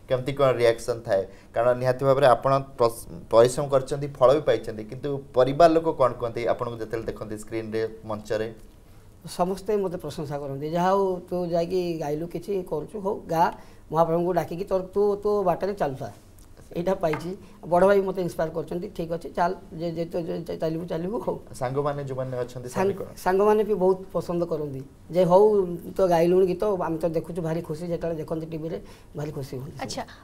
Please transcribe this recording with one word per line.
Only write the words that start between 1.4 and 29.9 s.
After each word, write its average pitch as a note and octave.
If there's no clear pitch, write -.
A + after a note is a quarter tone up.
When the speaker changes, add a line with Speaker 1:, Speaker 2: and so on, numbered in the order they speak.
Speaker 1:
କାରଣ A#2+
ନିହାତି B2+
ଭାବରେ C3+
ଆପଣ B2
ପ୍ରସ-, A#2
ପରିଶ୍ରମ B2
କରିଛନ୍ତି, C#3
ଫଳ C3
ବି D#3
ପାଇଛନ୍ତି, A2
କିନ୍ତୁ C3
ପରିବାର C#3
ଲୋକ E3
କ'ଣ B2
କୁହନ୍ତି A#2
ଆପଣଙ୍କୁ A#2
ଯେତେବେଳେ A2
ଦେଖନ୍ତି G#2+
ସ୍କ୍ରିନ୍ରେ, A2
ମଞ୍ଚରେ? G#2+
Speaker 2:
ସମସ୍ତେ F#3
ମୋତେ F#3
ପ୍ରଶଂସା D3
କରନ୍ତି, C#3+
"ଯାହା F3
ହଉ, G3
ତୁ -
ଯାଇକି F3
ଗାଇଲୁ, D3+
କିଛି F3
କରୁଛୁ, D#3
ହଉ, F#3+
ଗା, E3
ମହାପ୍ରଭୁଙ୍କୁ E3+
ଡାକିକି E3+
ତୋର, F#3+
ତୁ F#3+
ତୋ G#3
ବାଟରେ F#3
ଚାଲୁଥା।" C3+
ଏଇଟା F3
ପାଇଛି। E3+
ବଡ଼ F3
ଭାଇ G3+
ମୋତେ F#3+
ଇନ୍ସପାୟାର D#3+
କରିଛନ୍ତି, F3
"ଠିକ୍ E3
ଅଛି, E3+
ଚାଲ, F3+
ଯେ, E3+
ଯେ, E3
ଯେ, F3
ଯେ, E3+
ଚାଲିବୁ, E3
ଚାଲିବୁ, F3
ହଉ।" C4
Speaker 1:
ସାଙ୍ଗମାନେ C#3+
ଯେଉଁମାନେ C3
ଅଛନ୍ତି, B2
Speaker 2:
ସାଙ୍ଗ-, -
Speaker 1:
ସେମାନେ F#3+
କ'ଣ? -
Speaker 2:
ସାଙ୍ଗମାନେ G#3
ବି G#3
ବହୁତ F#3
ପସନ୍ଦ E3+
କରନ୍ତି D3
ଯେ, F3
"ହଉ, F3+
ତୁ F3
ତ -
ଗାଇଲୁଣି F3
ଗୀତ, F3+
ଆମେ D#3+
ତ E3+
ଦେଖୁଛୁ, E3
ଭାରି D#3+
ଖୁସି।" E3
ଯେତେବେଳେ E3
ଦେଖନ୍ତି D#3+
ଟିଭିରେ, D#3+
ଭାରି D3+
ଖୁସି C#3+
ହୁଅନ୍ତି। C3+
Speaker 3:
ଆଚ୍ଛା, C4